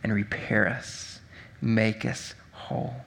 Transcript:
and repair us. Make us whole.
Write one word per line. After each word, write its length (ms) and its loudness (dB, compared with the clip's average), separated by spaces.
and 100 2
repair 540 2
us. 520 -8
Make 440 4
us 280 -4
whole. 440 -6